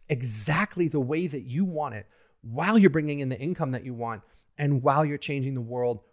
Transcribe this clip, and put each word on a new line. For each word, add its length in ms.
exactly 800
the 100
way 300
that 140
you 220
want 300
it 120
while 360
you're 140
bringing 300
in 80
the 100
income 320
that 140
you 100
want 280
and 240
while 220
you're 140
changing 360
the 60
world 400